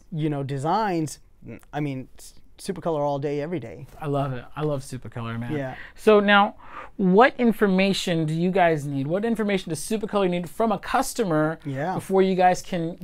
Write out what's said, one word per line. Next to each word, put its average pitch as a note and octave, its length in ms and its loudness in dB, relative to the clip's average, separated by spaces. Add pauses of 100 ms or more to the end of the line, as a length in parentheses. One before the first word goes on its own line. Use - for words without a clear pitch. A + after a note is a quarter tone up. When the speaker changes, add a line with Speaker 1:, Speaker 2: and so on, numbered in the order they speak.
(120)
Speaker 1:
you D#3 160 -2
know, C#3+ 140 -2
designs, D#3+ 800 -2 (520)
I D3 80 -4
mean, C3+ 280 -6 (100)
s-, - 160 -20 (240)
Supercolor E3+ 420 -4
all C#3+ 180 0
day, C#3+ 220 -4
every E3 180 -6
day. A#2+ 280 -12 (140)
Speaker 2:
I D#3 60 -8
love C#3 280 -2
it. A#2+ 100 -10 (100)
I D3 80 -4
love D3 200 -2
Supercolor, A#2 580 -10
man. B2 120 -6
Speaker 1:
Yeah. C#3 220 -6 (220)
Speaker 2:
So G#3+ 240 6
now, G3+ 360 4 (400)
what G3 420 6
information F#3+ 880 2
do D#3 80 -2
you F3 160 2
guys E3 360 4
need? C#3 200 -2
What F#3+ 180 -2
information G3+ 460 -2
does D#3 100 -4
Supercolor G3+ 480 -2
need F3 220 -2
from A3+ 200 0
a F#3+ 80 0
customer D#3+ 880 0
Speaker 1:
Yeah. D3 300 -4
Speaker 2:
before F#3+ 280 0
you F#3+ 120 4
guys F3+ 260 4
can, E3+ 440 -6